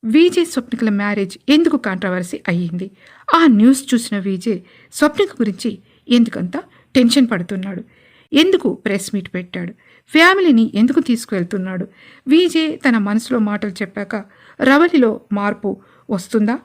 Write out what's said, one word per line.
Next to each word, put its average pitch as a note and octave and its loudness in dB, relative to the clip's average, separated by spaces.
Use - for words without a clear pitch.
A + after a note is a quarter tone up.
విజే E4 4
స్వప్నికల A#3+ -4
మ్యారేజ్ G3+ -4
ఎందుకు D#4 4
కాంట్రవర్సీ F#3 -6
అయ్యింది? F3 -4
ఆ E4 6
న్యూస్ B3+ 4
చూసిన A3+ -4
విజే F#3+ -6
స్వప్నిక D4+ 0
గురించి G#3 -4
ఎందుకంత A#3 0
టెన్షన్ B3 4
పడుతున్నాడు? F#3+ -6
ఎందుకు D#4+ 2
ప్రెస్ G3 -6
మీట్ G3 -8
పెట్టాడు? F3+ -10
ఫ్యామిలీని E4 4
ఎందుకు B3 2
తీసుకువెళ్తున్నాడు? F#3+ -4
విజే D#4+ 2
తన A#3 0
మనసులో G#3+ -2
మాటలు G#3 -2
చెప్పాక G3 -10
రవలిలో C#4 2
మార్పు G3+ -4
వస్తుందా G#3+ -2